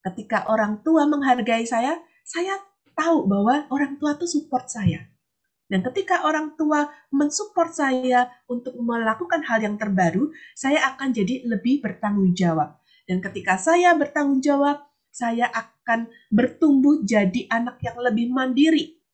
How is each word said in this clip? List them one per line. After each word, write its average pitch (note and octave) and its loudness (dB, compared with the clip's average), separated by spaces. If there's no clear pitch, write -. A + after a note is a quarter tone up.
Ketika G3 -6
orang G#3+ 0
tua D#4 4
menghargai B3 0
saya, C4+ -2
saya F#4+ -6
tahu D#4 2
bahwa A3+ 0
orang C#4 -4
tua D4 -2
tuh F4 -6
support - -4
saya. F#3 -2
Dan F#3+ 0
ketika F4+ -2
orang D#4 -4
tua D4+ 0
mensupport E4 -2
saya B3+ 0
untuk B3 -8
melakukan A#3 -2
hal A3+ 0
yang G#3 -4
terbaru, G3 0
saya C#4 0
akan C4+ -4
jadi A3 -2
lebih A#3+ 0
bertanggung G3+ 0
jawab. E3 0
Dan F#3 -4
ketika F#3+ -4
saya F4 4
bertanggung C#4+ 0
jawab, C#4+ 0
saya A#3 -4
akan A#3 -4
bertumbuh C#4 4
jadi G3+ 0
anak A#3 -4
yang A#3 -8
lebih A#3+ 0
mandiri. C4 2